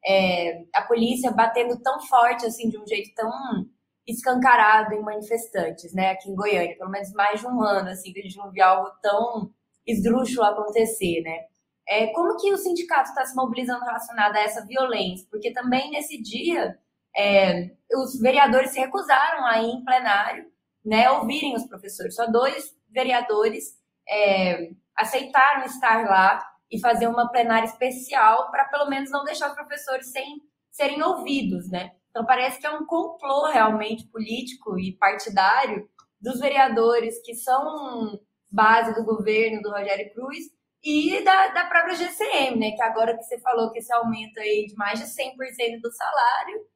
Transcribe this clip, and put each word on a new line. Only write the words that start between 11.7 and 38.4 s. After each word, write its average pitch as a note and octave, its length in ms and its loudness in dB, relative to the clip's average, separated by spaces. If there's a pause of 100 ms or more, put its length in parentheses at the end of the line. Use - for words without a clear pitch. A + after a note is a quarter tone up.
É, A3 200 0
como F4 280 0
que G4+ 160 0
o F#4+ 60 0
sindicato E4+ 560 -2
tá C4 100 -2
se C4 120 -8
mobilizando B3 480 -4
relacionado A#3 500 -2
a G#3+ 60 2
essa G#3+ 260 -4
violência? A3 640 -2
Porque G#3+ 220 -6
também B3+ 400 -2
nesse D4 280 -8
dia, A#3+ 560 -4 (400)
é, F#3+ 540 4 (240)
os C4 260 -4
vereadores C4 520 6
se C4 80 -6
recusaram C#4 680 2
a A3+ 160 2
ir A#3 80 -2
em B3 140 -8
plenário, A3+ 680 0 (340)
né, G#3+ 280 6
ouvirem C#4 420 -2
os - 100 -6
professores. - 520 -12
Só A#3 100 -2
dois A#3+ 500 0 (140)
vereadores... A#3+ 880 0 (300)
é, F#3+ 600 2 (260)
aceitaram C4 680 2
estar A3+ 440 2
lá F#3+ 360 4 (240)
e G#3+ 120 -6
fazer A#3 260 2
uma A#3+ 240 0
plenária A#3 360 2
especial B3+ 840 2
pra C#4 140 2
pelo C#4+ 260 -2
menos C4+ 220 -6
não C#4+ 100 -2
deixar D4 260 -6
os C#4+ 60 -8
professores C#4+ 560 -8
sem C#4 320 -10 (300)
serem C#4+ 300 -2
ouvidos, C4 680 -2
né? F#3 220 -8 (180)
Então A#3 160 -6
parece B3+ 320 2
que - 80 -8
é D4+ 40 -2
um D4+ 140 -6
complô D4+ 640 -2
realmente A3 600 2
político A3 680 -8
e F#3 200 -6
partidário G3+ 920 0 (320)
dos B3 200 -6
vereadores A#3 840 2
que A#3 120 -14
são C4 840 -4 (320)